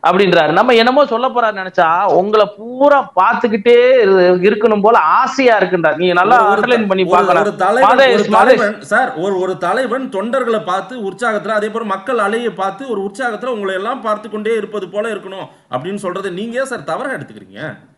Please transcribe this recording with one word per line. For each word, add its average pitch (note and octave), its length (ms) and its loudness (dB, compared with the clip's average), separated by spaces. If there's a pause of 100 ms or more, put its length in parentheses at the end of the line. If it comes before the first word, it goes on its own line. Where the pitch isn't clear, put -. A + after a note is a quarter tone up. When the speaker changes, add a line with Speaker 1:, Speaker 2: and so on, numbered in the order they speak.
Speaker 1:
அப்படின்றாரு. E3+ 460 4
நம்ம A#3 220 4
என்னமோ B3+ 300 4
சொல்ல A#3+ 240 -2
போறாரு A3+ 340 -2
நினைச்சா, F3+ 420 0
உங்களை G3+ 420 2 (100)
பூரா B3+ 640 0
பார்த்துக்கிட்டே A3+ 560 2 (260)
இரு-, F#3 400 4
இருக்கணும் G#3+ 380 2
போல A3 180 4
ஆசையா A3+ 600 2
இருக்குன்றாரு. F3 380 0
நீங்க F3 180 0
நல்லா F#3+ 220 4
Speaker 2:
ஒரு, A3 140 4
ஒரு G3+ 100 2
Speaker 1:
underline A#3 240 0
Speaker 2:
த-, G3+ 40 -4
Speaker 1:
பண்ணி F#3+ 140 0
Speaker 2:
ஒரு, F3 80 0
Speaker 1:
பார்க்கலாம். F#3 320 2
Speaker 2:
ஒரு D#3 140 -4
தலைவன், G#3 420 2
Speaker 1:
மாதேஷ், C4 160 4
Speaker 2:
ஒரு G#3 80 2
Speaker 1:
மாதேஷ். G3+ 140 0
Speaker 2:
தலைவன், A3+ 460 2
சார், A#3 340 -2
ஒரு, F#3 240 -4
ஒரு F#3 180 -4
தலைவன் A#3+ 500 -4
தொண்டர்களை A3+ 560 -4
பார்த்து F#3+ 320 -6
உற்சாகத்துல, G#3 520 -6
அதே G#3+ 200 -2
போல A3+ 160 -6
மக்கள் G#3 340 -4
அலையை A3 320 -2
பார்த்து F#3+ 380 -8
ஒரு G#3 120 -6
உற்சாகத்துல G#3+ 460 -8
உங்களை G3+ 280 -6
எல்லாம் A3 260 -6
பார்த்து G#3+ 300 -6
கொண்டே G#3+ 260 -4
இருப்பது G#3 320 -8
போல G#3 200 -6
இருக்கணும் F#3+ 380 -12 (240)
அப்படின்னு F3+ 320 -8
சொல்றதை F#3+ 300 -6
நீங்க A3+ 260 -8
ஏன் C4+ 80 -4
சார் A3+ 180 -10
தவறா G#3 260 -6
எடுத்துக்கிறீங்க? G#2+ 500 -14 (380)